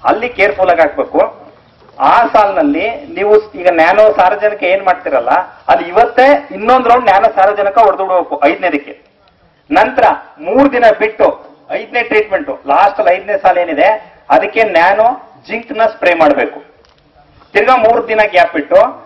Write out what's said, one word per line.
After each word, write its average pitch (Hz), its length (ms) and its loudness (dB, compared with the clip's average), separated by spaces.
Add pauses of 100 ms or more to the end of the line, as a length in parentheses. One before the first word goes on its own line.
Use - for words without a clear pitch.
ಅಲ್ಲಿ 220 240 -4
careful 185 400 -2
ಆಗಿ 170 120 2
ಹಾಕ್ಬೇಕು. - 600 -2 (580)
ಆ 180 280 2
ಸಾಲಿನಲ್ಲಿ 180 640 0 (260)
ನೀವು 202 180 0 (220)
ಈಗ 180 160 -2
ನ್ಯಾನೋ 190 400 4
ಸಾರಜನಕ 208 520 0
ಏನ್ 190 220 -2
ಮಾಡ್ತಿರಲ್ಲ, 139 440 -2 (380)
ಅದು 170 180 0
ಇವತ್ತೇ 247 640 2
ಇನ್ನೊಂದ್ 240 360 0
round 240 180 2
ನ್ಯಾನೋ 202 300 2
ಸಾರಜನಕ 202 420 0
ಹೊಡೆದು 190 280 2
ಬಿಡ್ಬೇಕು 170 380 -4
ಐದನೇದಕ್ಕೆ. 156 560 -4 (720)
ನಂತರ 220 320 2 (360)
ಮೂರ್ 277 320 0
ದಿನ 240 120 -2 (160)
ಬಿಟ್ಟು - 560 -4 (160)
ಐದನೇ 240 320 -6
treatment 285 460 -2 (180)
last 190 320 0
ಅಲ್ಲಿ 185 140 2
ಐದನೇ 196 240 -6
ಸಾಲು 180 220 0
ಏನಿದೆ 175 580 -2 (120)
ಅದಕ್ಕೆ 208 340 0
ನ್ಯಾನೋ 202 640 0 (200)
ಜಿಂಕ್ 226 300 -12
ನ 220 80 -2
spray - 280 -2
ಮಾಡ್ಬೇಕು. 143 460 0 (960)
ತಿರ್ಗಾ 233 220 2
ಮೂರ್ 233 320 0
ದಿನ 220 120 -2 (120)
gap 175 220 2
ಬಿಟ್ಟು 156 220 -4 (300)